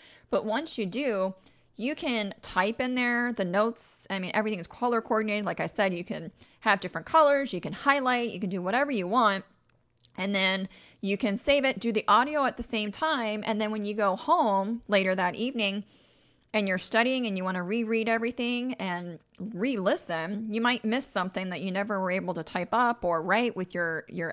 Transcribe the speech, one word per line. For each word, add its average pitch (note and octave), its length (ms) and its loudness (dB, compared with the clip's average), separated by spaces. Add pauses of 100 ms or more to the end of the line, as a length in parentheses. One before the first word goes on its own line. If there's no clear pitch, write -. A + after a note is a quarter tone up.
(300)
But - 160 0
once B3 320 -4
you A3 80 -2
do, F#3+ 500 -2 (400)
you C4 200 -4
can A3+ 460 -2
type G3 380 -2
in B3+ 160 -2
there A#3+ 380 0
the G3+ 100 -2
notes. G#3 640 0
I G3 100 -2
mean, F#3 140 -6
everything G#3+ 260 0
is E3+ 80 -8
color A#3+ 340 0
coordinated. G#3+ 440 0
Like E3+ 140 -2
I E3 80 -2
said, G3 260 0
you F3 120 -6
can - 260 -8 (300)
have G3+ 180 4
different - 260 -8
colors, C#4+ 460 6
you F3+ 80 -4
can - 140 -6
highlight, B3+ 580 2
you F3+ 80 -8
can F#3+ 100 -2
do F#3 120 -4
whatever B3 300 0
you F#3+ 160 -2
want. G3+ 360 4 (760)
And G3 160 -2
then F#3+ 360 2 (320)
you G3 160 0
can G3+ 200 0
save C#4 280 4
it, C4 120 0
do A3+ 140 -2
the G#3 160 0
audio C4+ 380 4
at - 100 0
the A#3 80 -8
same G#3+ 260 -2
time. A3+ 560 -2
And G#3+ 140 0
then G#3+ 120 0
when G#3+ 120 -4
you G#3 100 -4
go G3+ 220 2
home A3+ 720 2
later F#3+ 260 4
that F3+ 220 0
evening, G#3 480 -2 (720)
and G3+ 140 2
you're F#3 80 2
studying B3 500 2
and G3 80 -2
you F#3 80 -2
wanna F#3 180 -2
reread A3+ 460 0
everything A#3+ 680 -2
and F3 440 -6 (180)
re-listen, G#3 1120 -2
you A3 120 -2
might B3 240 2
miss A#3+ 200 0
something F#3 440 -4
that F3 100 -6
you F#3+ 100 -4
never G3 300 -2
were F#3 120 0
able F3+ 220 -2
to D#3+ 100 -6
type F3 280 -4
up A#3 320 2
or E3+ 180 2
write G3+ 360 2
with F#3 180 -6
your, E3 320 -2
your E3 240 -6